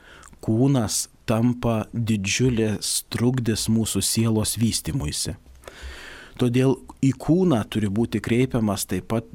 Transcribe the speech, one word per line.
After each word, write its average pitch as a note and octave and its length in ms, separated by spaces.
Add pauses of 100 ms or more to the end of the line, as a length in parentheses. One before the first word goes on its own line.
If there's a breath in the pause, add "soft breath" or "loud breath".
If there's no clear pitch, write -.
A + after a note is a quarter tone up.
(380 loud breath)
kūnas A#2+ 680 (160)
tampa A#2 680
didžiulis A2 1160
trukdis A#2 600
mūsų A2 340
sielos A2 540
vystymuisi. F#2+ 800 (960 loud breath)
Todėl B2+ 440 (220)
į C3+ 160
kūną D#3 500
turi G#2+ 240
būti A2 320
kreipiamas A2+ 680
taip F#2 220
pat A2+ 280